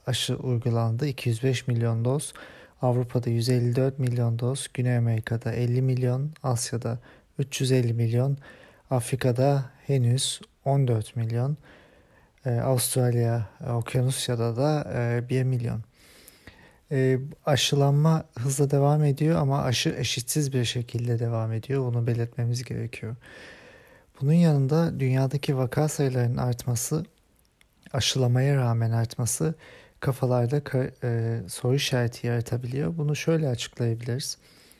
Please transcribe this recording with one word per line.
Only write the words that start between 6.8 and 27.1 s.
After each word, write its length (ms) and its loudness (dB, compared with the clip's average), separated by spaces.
üç 220 -6
yüz 120 2
elli 200 2
milyon, 460 0
Afrika'da 720 2
henüz 540 0
on 240 2
dört 280 -2
milyon, 400 -2
e, 40 -2
Avustralya, 1000 0
e, 40 -4
Okyanusya'da 840 -2
da, 380 0
e, 340 -2
bir 140 0
milyon. 400 -2
E, 280 2
aşılanma 760 4
hızla 320 0
devam 340 4
ediyor 320 2
ama 260 2
aşı 260 0
eşitsiz 640 -2
bir 120 0
şekilde 540 -2
devam 340 -2
ediyor. 320 -2
Bunu 220 0
belirtmemiz 580 -2
gerekiyor. 520 -8
Bunun 120 2
yanında 680 4
dünyadaki 560 0
vaka 320 0
sayılarının 480 0
artması, 680 -2